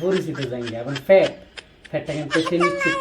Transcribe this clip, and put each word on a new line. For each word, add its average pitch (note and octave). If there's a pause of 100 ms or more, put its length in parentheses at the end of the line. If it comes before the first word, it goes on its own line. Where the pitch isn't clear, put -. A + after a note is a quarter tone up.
পরিচিত E3+
জাঙ্গা। A#2+
এখন C3
ফ্যাট, D#3+ (580)
ফ্যাটটা D3+
কিন্তু D3+ (100)
সে F3
নিশ্চিত F3+